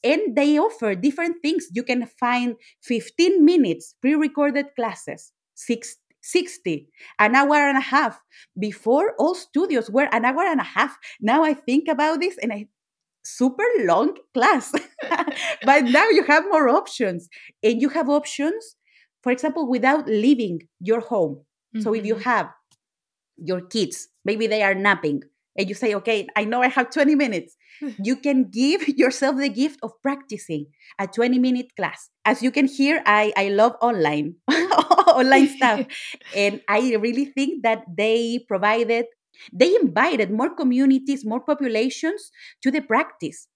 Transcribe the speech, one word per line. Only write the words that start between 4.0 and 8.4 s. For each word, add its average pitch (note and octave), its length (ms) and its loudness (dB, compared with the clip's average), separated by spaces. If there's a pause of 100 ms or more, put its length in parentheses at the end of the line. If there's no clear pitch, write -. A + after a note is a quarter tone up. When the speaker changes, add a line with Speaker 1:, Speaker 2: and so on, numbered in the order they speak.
Speaker 1:
pre-recorded C#4+ 640 0 (100)
classes, F#3 560 -8 (240)
six, - 400 -6 (260)
sixty, - 680 -6 (300)
an G#3+ 160 4
hour C#4 200 4
and C#4+ 220 2
a C4+ 40 0
half. C4 380 -2 (400)